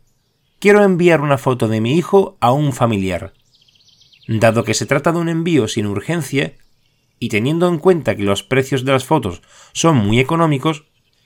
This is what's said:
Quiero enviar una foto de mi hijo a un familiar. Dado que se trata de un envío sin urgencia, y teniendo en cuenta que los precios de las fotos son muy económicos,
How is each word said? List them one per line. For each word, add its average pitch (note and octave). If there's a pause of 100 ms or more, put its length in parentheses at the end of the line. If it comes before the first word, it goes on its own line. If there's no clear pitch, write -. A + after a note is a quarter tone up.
(600)
Quiero G#3
enviar F3
una C#3+
foto B2
de A2
mi A#2+
hijo F#3+
a A#2+
un C#3+
familiar. F#2+ (960)
Dado A2+
que A2+
se B2
trata D3
de E3
un E3+
envío E3
sin G#2+
urgencia, C3+ (680)
y A#2+
teniendo D3+
en F3
cuenta D#3
que G2+
los G2
precios C3
de C#3
las B2+
fotos A#2 (320)
son E3
muy G#2+
económicos, D#3 (420)